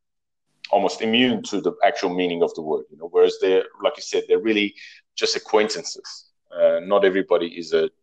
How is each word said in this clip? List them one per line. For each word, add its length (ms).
almost 300
immune 420
to 180
the 120
actual 320
meaning 280
of 120
the 80
word, 280
you 80
know, 120
whereas 300
they're, 240
like 140
you 60
said, 260
they're 100
really 360
just 180
acquaintances. 920
Uh, 280
not 220
everybody 440
is 140
a 180